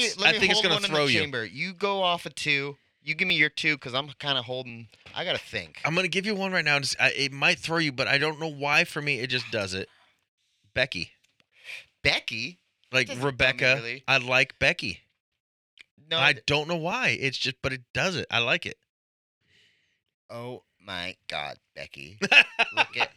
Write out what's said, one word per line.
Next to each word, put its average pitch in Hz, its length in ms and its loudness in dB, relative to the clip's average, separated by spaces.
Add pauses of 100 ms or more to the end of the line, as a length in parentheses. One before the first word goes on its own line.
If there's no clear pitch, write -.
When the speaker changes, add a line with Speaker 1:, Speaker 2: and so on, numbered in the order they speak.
Speaker 1:
it's, 190 120 -2
Speaker 2:
let 196 120 6
Speaker 1:
I - 20 8
Speaker 2:
me 214 80 2
Speaker 1:
think 190 120 6
it's 214 100 2
Speaker 2:
hold - 20 4
Speaker 1:
gonna 170 120 4
Speaker 2:
one - 100 0
in - 60 0
Speaker 1:
throw 147 160 4
Speaker 2:
the 135 40 4
Speaker 1:
you. 123 80 4
Speaker 2:
chamber. 135 260 -2
You 156 280 -8
go 196 280 0
off 175 240 0
a 165 40 -10
two. 143 480 0 (240)
You 156 140 -4
give 185 120 0
me 180 80 2
your 151 140 4
two, 151 280 0
'cause 123 160 -10
I'm 139 140 -2 (100)
kinda 139 240 -2
holding. 117 460 -10 (260)
I 151 120 -6
gotta 156 140 -2
think. 87 440 -10
Speaker 1:
I'm 139 100 0
gonna 185 140 2
give 180 180 -2
you 214 100 -2
one 190 180 -2
right 170 100 0
now. 147 140 2
And 139 80 -2
just, - 160 -2
I, 127 80 4
it 135 240 -2
might 151 260 2
throw 165 200 -2
you, 151 120 0
but 123 160 -2
I 135 100 4
don't 147 220 -2
know 160 80 -6
why 147 380 2
for 160 160 -8
me 143 180 -2
it 127 80 -4
just 127 240 -2
does 101 220 -2
it. 95 160 -6 (840)
Becky. 110 380 -2 (920)
Speaker 2:
Becky? 143 580 0 (340)
Speaker 1:
Like 127 140 4
Speaker 2:
Doesn't 180 140 -6
throw 139 60 2
me, 139 60 0
Speaker 1:
Rebecca. 131 420 4
Speaker 2:
really. 120 320 -6
Speaker 1:
I 135 120 4
like 127 380 0
Becky. 135 440 0 (1080)
Speaker 2:
No, 165 100 0
Speaker 1:
I 147 120 6
Speaker 2:
th- 131 140 -2
Speaker 1:
don't 147 240 2
know 175 80 0
why. 190 320 -2 (100)
It's 135 180 -2
just, - 240 -4
but 131 120 -2
it 131 80 -8 (120)
does 170 220 0
it. 110 160 -4
I 113 80 2
like 127 260 0
it. - 120 -10 (1500)
Speaker 2:
Oh 120 340 -14 (180)
my 92 360 -6 (100)
God, 73 300 -6 (180)
Becky. 73 440 -16
Speaker 1:
<laughs> - 540 2
Speaker 2:
Look - 240 0
at - 200 -2